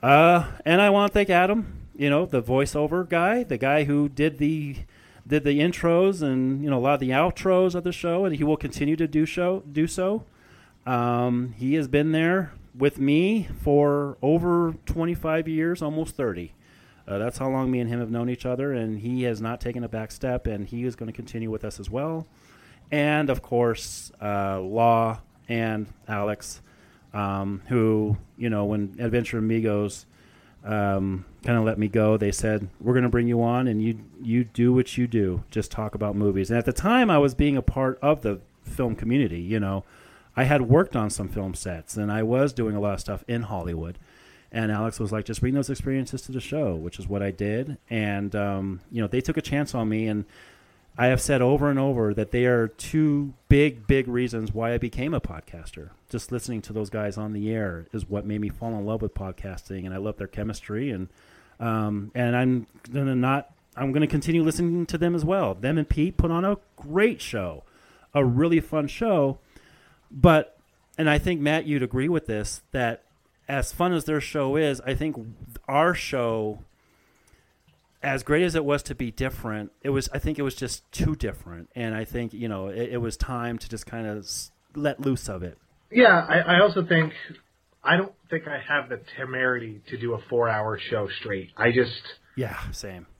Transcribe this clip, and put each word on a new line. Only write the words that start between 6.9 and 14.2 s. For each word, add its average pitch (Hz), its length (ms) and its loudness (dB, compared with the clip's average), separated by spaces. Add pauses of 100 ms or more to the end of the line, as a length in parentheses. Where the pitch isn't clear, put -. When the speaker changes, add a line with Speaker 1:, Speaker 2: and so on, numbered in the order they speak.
Speaker 1:
of 135 40 -2
the 131 120 -2
outros 180 640 2
of 175 120 -4
the 175 80 -2
show, 175 320 -2
and 165 100 0
he 143 80 -2
will 151 140 2
continue 147 400 -2
to 160 100 0
do 156 180 2
show, 180 460 -2
do 151 160 2
so. 190 380 -2 (600)
Um, 123 720 0
he 131 200 0
has 147 120 0
been 147 240 2
there 170 400 0 (260)
with 139 220 2
me 165 480 2 (140)
for 143 600 2